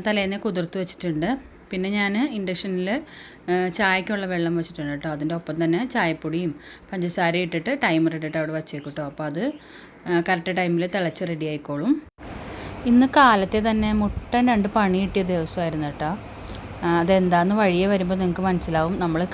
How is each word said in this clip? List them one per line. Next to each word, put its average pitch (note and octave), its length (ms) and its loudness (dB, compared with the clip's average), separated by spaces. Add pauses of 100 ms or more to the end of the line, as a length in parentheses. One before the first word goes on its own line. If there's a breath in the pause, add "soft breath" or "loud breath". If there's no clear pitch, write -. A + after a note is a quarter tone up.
തലേന്നേ G3+ 300 0
കുതിർത്ത് F3 400 -4
വെച്ചിട്ടുണ്ട്. F3+ 800 -4 (120)
പിന്നെ F#3+ 180 -4
ഞാൻ G3+ 280 0
ഇൻഡക്ഷനിൽ, G3 840 -2 (360 loud breath)
ആ, F3+ 320 -2
ചായക്കുള്ള F#3+ 560 0
വെള്ളം E3+ 320 0
വെച്ചിട്ടുണ്ട് D#3+ 340 -6
കേട്ടോ. C#3+ 180 -6
അതിൻ്റെ D3+ 260 -2
ഒപ്പം E3 280 -4
തന്നെ F3 300 0
ചായപ്പൊടിയും D#3+ 600 -2 (360 loud breath)
പഞ്ചസാരയും F3 520 0
ഇട്ടിട്ട് F3 400 -4
ടൈമർ D#3+ 320 2
ഇട്ടിട്ട് D#3 220 -6
അവിടെ D#3 140 -2
വച്ചേക്കും D3+ 400 -8
കേട്ടോ. D3+ 120 -8
അപ്പോൾ C#3+ 200 -8
അത്, E3+ 300 -4 (520 loud breath)
ആ, E3+ 240 2
കറക്റ്റ് F3+ 280 0
ടൈമിൽ F3 300 2
തിളച്ച് F3+ 420 -2
റെഡി D#3 160 -4
ആയിക്കോളും. D3+ 560 -2 (840 loud breath)
ഇന്ന് B3 300 8
കാലത്തെ A3 540 6
തന്നെ G#3+ 240 2
മുട്ടൻ G#3+ 540 2
രണ്ട് G#3 280 4
പണി F#3+ 220 4
കിട്ടിയ F#3+ 260 0
ദിവസമായിരുന്നു E3 640 -2
കേട്ടോ. D3+ 320 -4 (680 loud breath)
ആ, E3+ 160 2
അതെന്താന്ന് F3+ 560 4
വഴിയെ F#3+ 320 4
വരുമ്പോൾ F#3+ 280 2
നിങ്ങൾക്ക് F#3 260 0
മനസ്സിലാവും. F3 580 0
നമ്മൾ E3+ 340 0